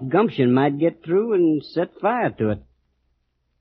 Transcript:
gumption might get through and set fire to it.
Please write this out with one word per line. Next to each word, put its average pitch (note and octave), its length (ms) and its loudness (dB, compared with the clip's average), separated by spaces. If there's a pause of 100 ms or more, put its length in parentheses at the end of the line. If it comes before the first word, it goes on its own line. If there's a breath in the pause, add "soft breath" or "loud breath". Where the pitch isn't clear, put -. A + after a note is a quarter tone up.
gumption D3 440 2
might C#3+ 260 2
get E3 260 -2
through G3+ 300 -2
and D#3+ 300 0
set - 360 -6
fire G#3+ 300 -2
to G#2+ 200 -2
it. G#2 120 -6 (1000)